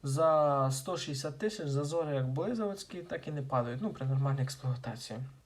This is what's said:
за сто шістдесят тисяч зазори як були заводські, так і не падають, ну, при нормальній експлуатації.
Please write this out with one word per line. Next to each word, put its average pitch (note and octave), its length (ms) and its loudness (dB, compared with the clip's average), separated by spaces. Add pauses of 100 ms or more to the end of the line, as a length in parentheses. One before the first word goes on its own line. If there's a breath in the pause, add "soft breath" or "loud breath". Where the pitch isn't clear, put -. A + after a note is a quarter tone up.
за C#3+ 640 6
сто F3 260 -2
шістдесят D3+ 420 -4
тисяч G#3 280 -2
зазори D3 480 0
як C3 120 2
були E3+ 280 0
заводські, G3 460 -4
так C3+ 260 -8
і D#3 40 -4
не D3 100 -2
падають, B2+ 400 0
ну, A3 80 -2
при - 160 -6
нормальній C3+ 360 2
експлуатації. B2 760 -4 (260)